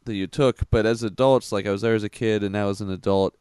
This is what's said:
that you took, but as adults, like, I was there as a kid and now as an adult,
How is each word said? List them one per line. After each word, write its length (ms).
that 100
you 120
took, 420
but 160
as 180
adults, 480
like, 160
I 40
was 100
there 140
as 80
a 60
kid 340
and 100
now 160
as 120
an 80
adult, 520